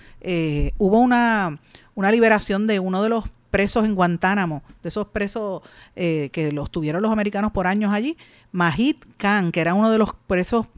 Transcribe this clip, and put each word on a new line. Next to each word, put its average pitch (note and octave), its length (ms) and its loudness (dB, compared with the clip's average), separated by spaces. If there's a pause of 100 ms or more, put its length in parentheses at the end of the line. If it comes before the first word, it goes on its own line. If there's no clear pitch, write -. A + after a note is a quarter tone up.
(200)
eh, D3+ 580 -2
hubo G#3 200 4
una, A#3 640 2 (340)
una G3 160 0
liberación G#3+ 560 2
de G#3 140 0
uno F#3 220 -2
de A3 60 0
los A3+ 160 -2 (280)
presos G3+ 340 2
en G#3+ 80 0
Guantánamo, F3+ 680 0 (200)
de E3+ 60 -8
esos G3+ 180 -6
presos, G3+ 560 -6 (340)
eh, D#3+ 360 -2
que D#3 200 -2
los C#3+ 180 -6
tuvieron D#3+ 320 -4
los A3 100 0
americanos G#3 400 -2
por F#3 140 -2
años G3+ 260 0
allí, A#3+ 240 -2 (340)
Majid F3 460 0 (200)
Khan, G3+ 360 0
que E3+ 80 -2
era E3+ 140 0
uno G#3+ 160 4
de A3 80 2
los G#3+ 160 0 (120)
presos G3+ 400 0 (120)